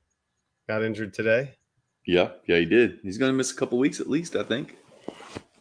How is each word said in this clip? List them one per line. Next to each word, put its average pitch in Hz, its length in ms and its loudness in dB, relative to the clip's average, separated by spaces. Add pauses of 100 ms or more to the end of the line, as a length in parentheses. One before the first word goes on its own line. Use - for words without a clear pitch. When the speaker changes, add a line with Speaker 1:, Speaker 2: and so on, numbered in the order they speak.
(680)
Speaker 1:
got 110 160 -2
injured 107 300 -4
today. 120 440 0 (480)
Speaker 2:
Yeah, 87 260 4 (160)
yeah, 87 120 4
he 85 60 4
did. 101 380 4
He's 98 160 -8
gonna 131 140 2
miss 131 200 -2
a - 40 -18
couple 123 220 -2
weeks 147 220 0
at - 100 -6
least, 165 260 -2
I 104 60 -2
think. 117 340 -6 (840)